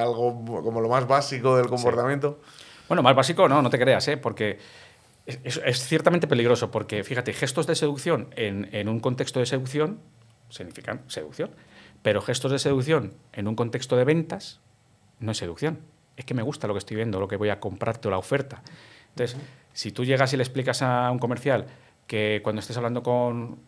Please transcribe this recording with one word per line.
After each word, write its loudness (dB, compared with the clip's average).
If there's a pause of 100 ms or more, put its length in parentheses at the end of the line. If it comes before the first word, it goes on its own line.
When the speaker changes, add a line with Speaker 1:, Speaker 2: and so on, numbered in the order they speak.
Speaker 1:
algo 0 (200)
como 0
lo 2
más 2
básico 2
del 6
Speaker 2:
Sí. -4
Speaker 1:
comportamiento. 0 (480)
Speaker 2:
Bueno, 2
más 8
básico 6
no, 6
no 4
te 2
creas, 4
¿eh? 0
Porque -2 (680)
es, -10
es, -4
es 0
ciertamente 4
peligroso, 2
porque, -4
fíjate, -4
gestos -2
de 0
seducción -2
en, -4
en -4
un -2
contexto -2
de 2
seducción -2 (500)
significan -12
seducción, -10 (500)
pero 2
gestos -2
de 0
seducción 0 (200)
en -4
un -4
contexto -2
de 6
ventas -2 (580)
no -4
es -4
seducción. -4 (360)
Es -16
que -8
me -2
gusta -4
lo -2
que -2
estoy -6
viendo, -2
lo -2
que -4
voy 0
a -2
comprarte -4
o 0
la 0
oferta. -4 (480)
Entonces, -4
Speaker 1:
Ujú. -12 (280)
Speaker 2:
si -8
tú -4
llegas 4
y 2
le 0
explicas -2
a 2
un -2
comercial 0 (400)
que 0
cuando -2
estés -10
hablando -2
con -2 (100)